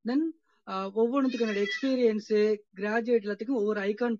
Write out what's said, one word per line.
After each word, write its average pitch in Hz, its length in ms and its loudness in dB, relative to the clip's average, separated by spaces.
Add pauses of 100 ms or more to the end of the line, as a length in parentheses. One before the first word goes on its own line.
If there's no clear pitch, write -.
Then, 254 120 0 (500)
அ, 190 60 -6
ஒவ்வொன்றுத்துக்கும் 233 640 0
என்னோட 208 260 0
எக்ஸ்பீரியன்ஸ், 214 920 2 (200)
கிராஜுவேட் 220 480 0
எல்லாத்துக்கும் 208 240 -6
ஒவ்வொரு 208 320 0
ஐகான் 214 400 -2